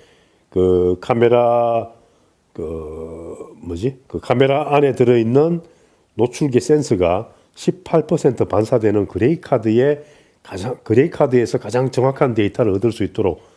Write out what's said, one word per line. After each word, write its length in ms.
그 460
카메라, 880
그 1040
뭐지? 500
그 140
카메라 560
안에 160
들어있는 720
노출계 460
센서가 720
십팔 500
퍼센트 380
반사되는 640
그레이 320
카드에 640
가장, 400
그레이 260
카드에서 480
가장 320
정확한 440
데이터를 400
얻을 180
수 100
있도록 400